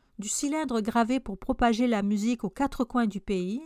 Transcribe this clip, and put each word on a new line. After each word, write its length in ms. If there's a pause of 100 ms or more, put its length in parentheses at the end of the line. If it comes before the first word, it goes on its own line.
(180)
du 120
cylindre 520
gravé 380
pour 180
propager 480
la 160
musique 420
aux 60
quatre 340
coins 220
du 160
pays, 440